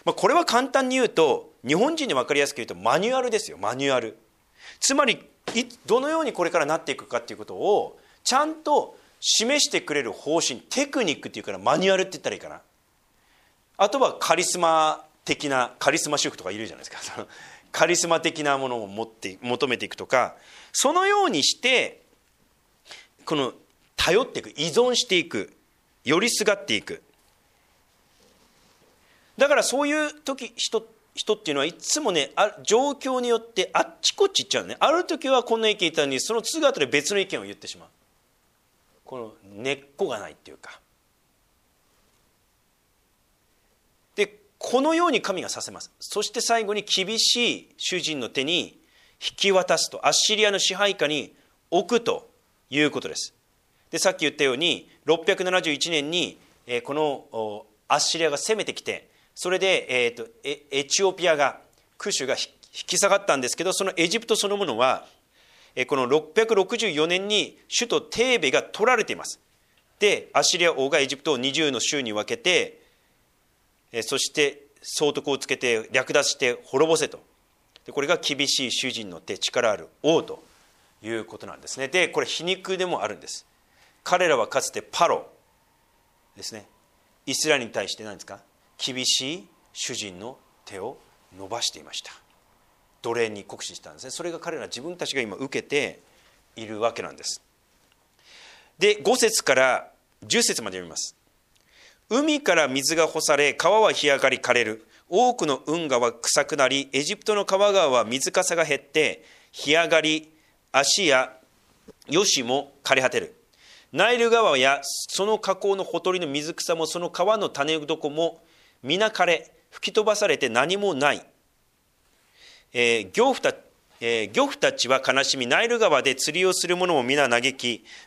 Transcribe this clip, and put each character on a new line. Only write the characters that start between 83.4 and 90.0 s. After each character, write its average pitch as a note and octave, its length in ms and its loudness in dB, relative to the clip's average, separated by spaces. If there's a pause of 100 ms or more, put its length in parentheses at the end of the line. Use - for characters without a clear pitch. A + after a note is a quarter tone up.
彼 F3+ 240 2
ら D3 100 4
は G#2 100 2
か C3 140 0
つ - 100 -6
て G#2+ 100 -8
パ - 260 0
ロ G#2+ 200 0 (1120)
で G2 60 -18
す - 100 -10
ね。 G#2 140 -16 (580)
イ C3+ 100 -2
ス D#3 140 0
ラ D3+ 60 4
エ C#3 40 2
ル A#2+ 60 -8
に G#2 60 -12
対 G2+ 180 -4
し - 60 -8
て A2+ 80 -16
何 G#2+ 100 -12
で E2+ 60 -18
す - 60 -20
か？ G2+ 140 -16 (380)
厳 B2+ 280 -6
し C3+ 280 -2
い G3 140 -14 (260)
主 - 220 -8
人 F#2+ 240 -10